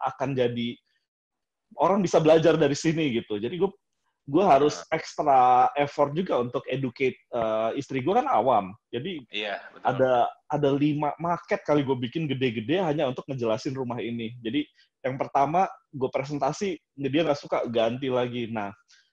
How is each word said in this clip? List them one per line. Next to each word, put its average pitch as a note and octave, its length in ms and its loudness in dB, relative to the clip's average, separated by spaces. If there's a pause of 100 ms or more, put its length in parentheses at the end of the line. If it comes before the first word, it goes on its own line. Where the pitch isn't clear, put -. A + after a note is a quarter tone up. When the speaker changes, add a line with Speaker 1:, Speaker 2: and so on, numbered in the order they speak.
Speaker 1:
akan C3+ 300 -4
jadi A#2+ 440 -2 (960)
orang F#3+ 260 2
bisa D#3+ 160 2
belajar D#3+ 400 6
dari C#3+ 160 2
sini D3+ 400 0
gitu. G#2+ 240 -4
Jadi A2+ 180 -6
gue, F#3+ 140 0 (560)
gue C#3+ 160 2
harus D3+ 420 4
Speaker 2:
Nah. D#3+ 140 -4
Speaker 1:
extra D3 420 2 (360)
effort C#3+ 380 0
juga D#3+ 280 -2
untuk B2 240 -6
educate, C3 480 -2 (100)
eh, A2 540 -2
istri C3+ 240 -6
gue C#3 80 -2
kan B3 160 2
awam, A2 480 2 (160)
jadi C#3+ 400 -8
Speaker 2:
Iya, G#2 400 -6
betul. - 180 -10
Speaker 1:
ada, B2+ 260 2 (340)
ada D3 240 0
lima D3 460 0
market E3+ 440 -4
kali D3 200 2
gue C3 140 0
bikin B2+ 300 -4
gede-gede C3 540 -2
hanya D3+ 260 0
untuk B2+ 180 -4
ngejelasin A#2+ 500 -4
rumah B2 240 -6
ini. A#2 420 -6
Jadi A#2+ 260 -4 (360)
yang C3 140 -4
pertama C#3+ 540 0 (200)
gue B2+ 200 -4
presentasi, C#3+ 640 -4 (220)
dia C#3 260 0
nggak D3 160 0
suka, D3+ 280 -4
ganti A#2+ 440 -2
lagi. B2 400 -2
Nah, G#2 240 -6 (400)